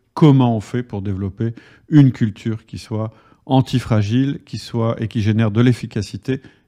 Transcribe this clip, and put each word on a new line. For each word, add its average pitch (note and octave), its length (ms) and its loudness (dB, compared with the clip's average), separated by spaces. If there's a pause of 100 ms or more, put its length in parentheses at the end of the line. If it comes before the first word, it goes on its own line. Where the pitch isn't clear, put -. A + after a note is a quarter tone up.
(140)
comment C3 420 6
on G#2 40 -4
fait B2 220 -6
pour G#2 180 -10
développer G2+ 540 -6 (340)
une C#3+ 220 6
culture A2 560 -6
qui G#2 120 -16
soit A2 340 -8 (320)
antifragile, B2 1000 0
qui - 140 -14
soit, A#2 420 -4
et A2 60 -4
qui G#2+ 160 -4
génère A2 300 0
de A2 80 2
l'efficacité A#2+ 840 -2 (260)